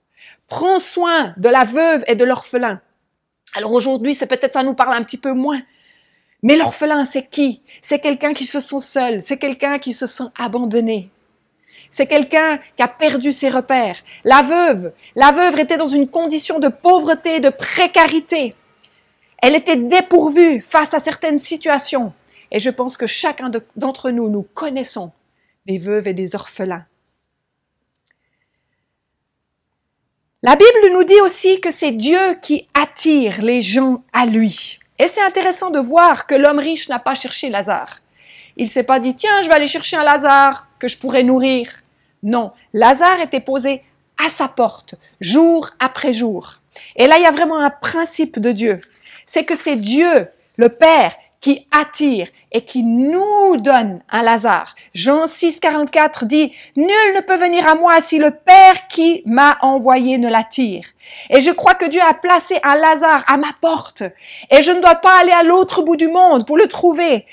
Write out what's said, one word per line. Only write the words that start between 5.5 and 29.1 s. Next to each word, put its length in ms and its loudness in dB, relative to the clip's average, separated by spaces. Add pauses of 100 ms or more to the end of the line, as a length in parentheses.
Mais 140 2
l'orphelin, 500 -2
c'est 200 -8
qui ? 360 -6 (180)
C'est 200 -4
quelqu'un 340 -4
qui 100 -10
se 160 -8
sent 200 -10
seul, 420 -6
c'est 160 -8
quelqu'un 400 -6
qui 160 -10
se 120 -10
sent 300 -10
abandonné. 720 -6 (840)
C'est 160 -4
quelqu'un 540 0 (160)
qui 60 -2
a 60 0
perdu 440 -2
ses 160 -4
repères. 480 -4 (260)
La 200 4
veuve, 500 -2 (220)
la 160 4
veuve 280 0
était 200 0
dans 80 -2
une 240 -2
condition 480 -4
de 100 2
pauvreté, 720 0
de 80 4
précarité. 1080 -2 (840)
Elle 160 2
était 220 0
dépourvue 840 2
face 320 -2
à 60 0
certaines 400 -4
situations. 720 -6 (380)
Et 100 -4
je 80 -4
pense 300 -6
que 80 -6
chacun 420 -8
de, 160 -8 (120)
d'entre 340 -8
nous, 180 -4
nous 140 -6
connaissons 720 -12 (520)
des 140 -6
veuves 300 -6
et 40 -4
des 220 -10
orphelins. 500 -12 (3500)